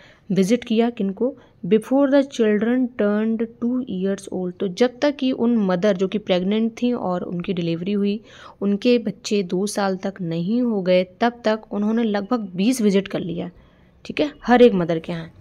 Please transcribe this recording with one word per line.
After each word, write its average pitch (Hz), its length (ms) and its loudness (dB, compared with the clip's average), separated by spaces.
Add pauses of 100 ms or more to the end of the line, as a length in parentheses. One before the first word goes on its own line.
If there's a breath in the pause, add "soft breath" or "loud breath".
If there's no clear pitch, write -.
(300 soft breath)
विजिट 196 340 2
किया। 226 260 2
किनको, 220 460 -4 (300 soft breath)
before 240 440 2
the 277 160 4
children 233 600 0 (140)
turned 214 360 0
two 233 380 -4 (140)
years 196 440 -4
old, 185 240 -4
तो 202 100 -2
जब 240 300 0
तक 294 180 0
कि 254 160 0
उन 233 240 0
मदर 190 400 2
जो 190 120 0
कि 208 100 -4
प्रेग्नेंट 208 540 0 (100)
थी 247 100 0
और 180 300 -4
उनकी 175 300 -6
डिलीवरी 170 400 -2
हुई, 202 280 0 (400 loud breath)
उनके 202 380 2
बच्चे 208 440 -4
दो 185 240 -2
साल 196 300 -2
तक 196 240 -8
नहीं 175 420 -2
हो 220 200 0
गए, 180 220 4 (160)
तब 240 240 -2
तक 214 160 0 (100)
उन्होंने 214 320 0
लगभग 208 380 -2
बीस 202 400 -2
विजिट 196 280 2
कर 160 120 -6
लिया, 175 300 -8 (540 soft breath)
ठीक - 160 -6
है, 294 120 -2 (140)
हर 240 160 6
एक 233 100 10
मदर 170 260 0
के 165 140 -8
यहाँ। 165 180 -10 (100)